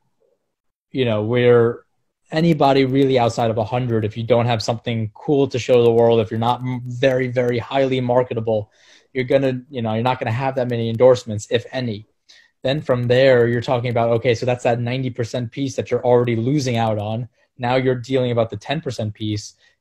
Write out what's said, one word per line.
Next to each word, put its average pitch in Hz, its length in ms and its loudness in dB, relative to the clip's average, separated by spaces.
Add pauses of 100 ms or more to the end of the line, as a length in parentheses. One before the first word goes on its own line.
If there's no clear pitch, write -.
(920)
you 131 140 -2
know, 107 180 0
where 120 640 2 (480)
anybody 151 520 2
really 131 360 2
outside 117 300 0
of 117 80 -2
a 110 60 -2
hundred, 113 400 -2
if 104 120 -6
you 117 80 -6
don't 117 220 2
have 117 160 0
something 113 520 -4
cool 139 340 0
to 120 120 -4
show 120 240 4
the 117 80 4
world, 117 280 4
if 110 100 -4
you're 113 100 -4
not 120 200 0
m-, 127 240 -6
very, 127 440 -2
very 123 300 -2
highly 131 420 -2
marketable, 120 720 -2 (400)
you're 131 120 -4
gonna, 131 460 0
you 131 100 -10
know, 110 140 -4
you're 113 80 -2
not 127 160 0
gonna 120 140 -4
have 131 240 -4
that 123 120 -2
many 117 220 -4
endorsements, 113 600 2
if 117 200 0
any. 117 380 -8 (540)
Then 139 180 -2
from 123 240 -2
there, 123 420 6
you're 120 140 0
talking 123 300 -2
about, 117 200 0
okay, 117 240 2
so 123 100 -4
that's 123 200 -2
that 120 160 0
ninety 127 300 -4
percent 120 420 -8
piece 139 240 -6
that - 160 -6
you're 120 120 -2
already 123 300 4
losing 127 440 -2
out 110 200 0
on. 110 300 -6 (300)
Now 123 180 -2
you're 127 180 0
dealing 123 380 -2
about 117 180 0
the 120 60 -8
ten 143 240 -8
percent 110 340 -6
piece. 104 400 -8 (260)